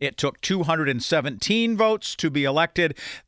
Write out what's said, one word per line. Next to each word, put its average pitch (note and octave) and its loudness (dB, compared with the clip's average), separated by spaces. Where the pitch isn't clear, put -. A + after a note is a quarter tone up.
It C#3 -4
took - -2
two F#3+ 0
hundred D#3 0
and B2 0
seventeen F#3 0
votes A3 0
to D#3+ -2
be C#3 0
elected. D#3 0